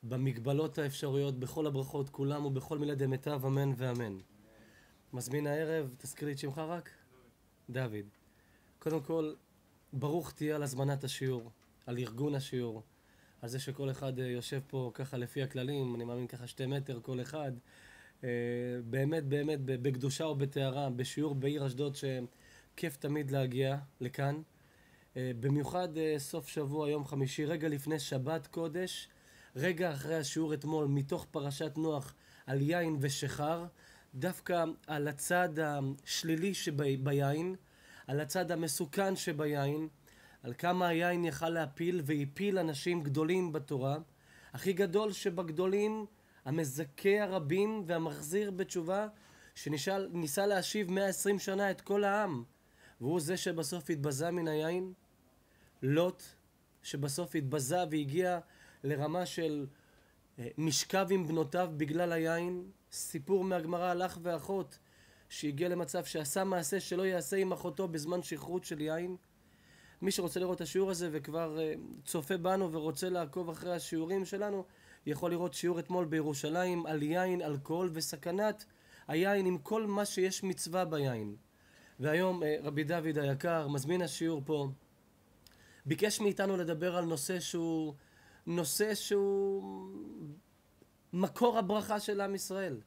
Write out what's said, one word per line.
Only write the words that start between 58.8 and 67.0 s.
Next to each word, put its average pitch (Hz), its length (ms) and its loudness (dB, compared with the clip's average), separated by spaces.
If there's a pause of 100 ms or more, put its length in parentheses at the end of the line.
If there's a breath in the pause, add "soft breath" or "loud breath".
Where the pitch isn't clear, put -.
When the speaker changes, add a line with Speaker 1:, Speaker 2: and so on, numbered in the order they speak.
Speaker 1:
לרמה 151 420 0
של, 151 400 0 (720 soft breath)
אה, 123 100 -6 (100)
משכב 160 520 2
עם 185 160 4
בנותיו 160 500 2
בגלל 165 360 2
היין. 175 580 0 (220)
סיפור 185 520 0
מהגמרא 175 460 0
על 175 120 2
אח 180 200 -2
ואחות, 170 560 -2 (500 loud breath)
שהגיע 151 400 -2
למצב 175 360 -2
שעשה 160 400 0
מעשה 185 360 2
שלא 185 260 0